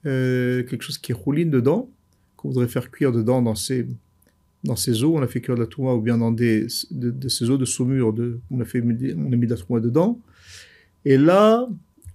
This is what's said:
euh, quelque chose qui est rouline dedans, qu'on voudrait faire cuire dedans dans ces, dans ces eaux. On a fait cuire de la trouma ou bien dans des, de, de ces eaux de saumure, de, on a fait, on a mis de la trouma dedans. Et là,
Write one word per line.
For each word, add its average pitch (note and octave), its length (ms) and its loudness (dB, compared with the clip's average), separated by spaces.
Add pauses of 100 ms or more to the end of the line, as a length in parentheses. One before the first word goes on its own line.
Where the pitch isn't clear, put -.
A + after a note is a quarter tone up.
euh, B2+ 600 0
quelque B2+ 180 -8
chose - 160 -10
qui - 140 -6
est - 20 -4
rouline D3+ 340 -2
dedans, C#3+ 400 2 (480)
qu'on D3 120 -8
voudrait B2+ 180 0
faire B2 220 -4
cuire C#3 220 0
dedans A#2+ 320 2
dans A2+ 100 0
ces, A#2+ 320 -4 (800)
dans C3 120 -2
ces A#2 280 0
eaux. D#3+ 120 4
On D3+ 60 0
a B2 60 0
fait A#2+ 140 -6
cuire B2+ 140 -2
de A#2+ 60 0
la A2 60 -2
trouma C3 260 -2
ou A#2+ 80 0
bien A#2 160 0
dans A2+ 140 0
des, A2+ 340 2 (240)
de, B2 220 -4
de C3 180 -8
ces A#2+ 220 -2
eaux C#3 60 2
de C3 80 0
saumure, B2 480 0
de, A#2 260 -4 (100)
on C3 120 -4
a A2+ 40 -4
fait, B2 160 -4
on C3 500 -2
a A#2+ 40 2
mis A#2+ 100 2
de A2+ 60 0
la A#2 60 -2
trouma A#2+ 220 -2
dedans. D#3 400 0 (840)
Et C3+ 120 6
là, G#3+ 520 6 (460)